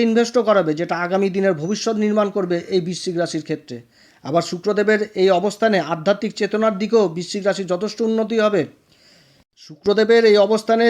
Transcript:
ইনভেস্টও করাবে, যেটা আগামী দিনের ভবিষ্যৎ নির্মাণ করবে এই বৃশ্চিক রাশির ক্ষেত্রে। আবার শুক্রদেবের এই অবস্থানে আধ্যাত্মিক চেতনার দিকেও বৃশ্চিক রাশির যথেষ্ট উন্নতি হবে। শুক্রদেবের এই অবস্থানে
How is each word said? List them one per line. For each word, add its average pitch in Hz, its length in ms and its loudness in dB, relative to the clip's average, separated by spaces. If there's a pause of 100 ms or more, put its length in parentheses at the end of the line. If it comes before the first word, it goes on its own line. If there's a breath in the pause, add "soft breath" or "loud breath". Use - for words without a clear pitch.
ইনভেস্টও 233 420 2
করাবে, 196 300 2
যেটা 170 220 -4
আগামী 185 340 0
দিনের 190 240 0
ভবিষ্যৎ 208 420 -4
নির্মাণ 208 340 0
করবে 185 280 -2 (120)
এই 185 120 0
বৃশ্চিক 175 360 -6
রাশির 165 260 -4
ক্ষেত্রে। 151 340 -10 (460 soft breath)
আবার 160 180 -2
শুক্রদেবের 202 580 0 (160)
এই 190 140 4
অবস্থানে 196 500 0
আধ্যাত্মিক 170 540 -2
চেতনার 214 440 -2
দিকেও 214 300 2
বৃশ্চিক 175 360 -8
রাশির 190 240 -2
যথেষ্ট 214 340 -4
উন্নতি 220 380 -2
হবে। 208 220 2 (960 soft breath)
শুক্রদেবের 208 680 2
এই 208 120 6
অবস্থানে 220 520 2